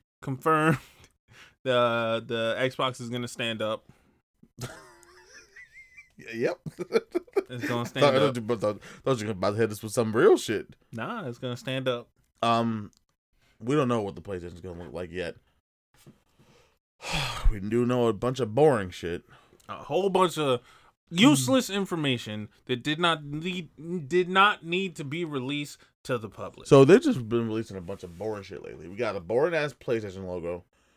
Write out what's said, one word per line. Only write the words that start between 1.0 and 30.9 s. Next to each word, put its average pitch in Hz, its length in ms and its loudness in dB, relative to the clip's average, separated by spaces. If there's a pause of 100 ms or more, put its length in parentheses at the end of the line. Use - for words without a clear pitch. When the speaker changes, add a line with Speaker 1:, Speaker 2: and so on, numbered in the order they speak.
Speaker 1:
<laughs> - 420 -20
the, 117 640 0
the 113 320 -2
Xbox 131 440 -4
is 117 80 -10
gonna 120 180 -6
stand 113 340 -6
up. 110 220 -4 (760)
Speaker 2:
<laughs> - 60 -8 (1500)
Y-, - 160 -20
yep. 120 240 -2 (220)
<laughs> - 220 -2 (460)
Speaker 1:
It's 120 200 -8
gonna 120 180 -2
stand 135 200 0
Speaker 2:
Thought, 135 100 6
Speaker 1:
up. 135 220 4
Speaker 2:
thought, 113 240 -2
thought, 104 200 0 (220)
thought 135 160 0
you 107 80 -6
were 110 60 -2
about 95 180 0
to 104 60 -2
hit 113 140 2
us 107 120 -12
with 107 80 -8
some 110 240 0
real 185 220 8
shit. - 380 -4 (180)
Speaker 1:
Nah, 156 340 -8
it's 120 100 -12
gonna 123 200 -8
stand 131 320 -6
up. 120 180 -4 (340)
Speaker 2:
Um, 117 480 0 (680)
we 123 160 -2
don't 143 140 2
know 117 120 2
what 98 140 -6
the 85 60 -16
PlayStation's 87 400 -10
gonna 87 220 -12
look 71 100 -16
like 85 180 -8
yet. 85 240 -6 (1700)
<sighs> - 380 -4 (100)
We 107 80 0
do 110 260 2
know 120 220 2
a 110 60 4
bunch 123 260 -4
of 110 160 -2
boring 123 340 4
shit. 87 340 -6 (460)
Speaker 1:
A 104 60 -10
whole 180 340 -2
bunch 180 300 2
of 131 220 0 (500)
useless 196 580 4
information 139 800 -4 (160)
that 120 160 -4
did 151 180 -2
not 165 240 0
need, 156 460 -8 (400)
did 180 180 2
not 190 380 2
need 175 300 -4
to 160 80 -10
be 147 200 -6
released 143 540 -6 (280)
to 127 120 -2
the 113 100 -8
public. - 400 -14
Speaker 2:
So 139 160 12
they've 175 180 10
just 147 280 -2
been 117 180 0
releasing 110 300 -6
a 92 40 -12
bunch 95 220 -12
of 87 140 -14
boring 104 240 -6
shit 98 240 -14
lately. 76 220 -14
We 92 80 -14
got 123 200 -4
a 202 40 -6
boring 120 340 0
ass 147 200 -2
PlayStation 101 520 -6
logo, 87 380 -6 (340)